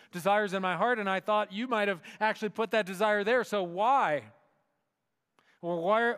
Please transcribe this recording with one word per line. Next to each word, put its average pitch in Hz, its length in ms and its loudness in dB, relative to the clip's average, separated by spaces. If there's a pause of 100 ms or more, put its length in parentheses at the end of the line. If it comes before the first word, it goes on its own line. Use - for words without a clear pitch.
(120)
desire 196 320 2
is 190 100 -4
in 190 80 -2
my 185 140 0
heart, 226 240 0
and 196 100 -2
I 190 120 -2
thought 208 320 -2
you 226 160 -6
might 214 180 0
have 185 140 -2 (180)
actually 214 300 0
put 220 220 -4
that 214 140 2
desire 202 380 0
there, 233 220 2
so 208 180 -2
why?" 180 600 2 (1400)
Or 170 180 -4
why, 220 380 2